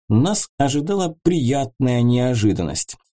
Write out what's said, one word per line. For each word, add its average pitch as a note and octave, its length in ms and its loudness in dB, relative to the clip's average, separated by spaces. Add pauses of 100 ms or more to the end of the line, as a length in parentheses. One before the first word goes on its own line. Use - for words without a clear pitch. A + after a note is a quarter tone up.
нас D3+ 400 0 (100)
ожидала D#3+ 640 -2
приятная C3 800 0
неожиданность. A2+ 960 0 (180)